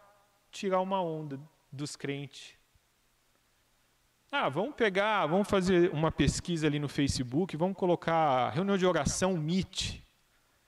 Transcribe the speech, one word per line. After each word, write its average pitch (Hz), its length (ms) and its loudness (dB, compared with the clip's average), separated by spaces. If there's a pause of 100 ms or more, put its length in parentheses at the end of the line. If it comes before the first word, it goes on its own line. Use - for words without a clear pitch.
(520)
tirar 185 300 -2
uma 190 200 -2
onda 156 380 -6 (320)
dos 139 240 -10
crentes. 139 600 -12 (1800)
Ah, 277 160 0
vamos 185 280 -2
pegar, 202 500 2
vamos 185 240 2
fazer 185 420 4
uma 156 200 0
pesquisa 156 560 0
ali 147 100 2
no 147 100 -2
Facebook, 139 680 -2
vamos 185 180 -2
colocar 156 760 2
reunião 196 260 0
de 180 80 2
oração 180 500 2
mit. - 720 -4 (600)